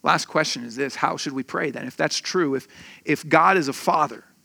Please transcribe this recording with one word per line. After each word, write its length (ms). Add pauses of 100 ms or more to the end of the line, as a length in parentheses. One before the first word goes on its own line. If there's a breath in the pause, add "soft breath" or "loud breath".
last 220
question 400
is 100
this, 200
how 200
should 180
we 100
pray 280
then? 160
If 80
that's 220
true, 380
if, 120 (380 loud breath)
if 220
God 300
is 100
a 60
father 500 (220)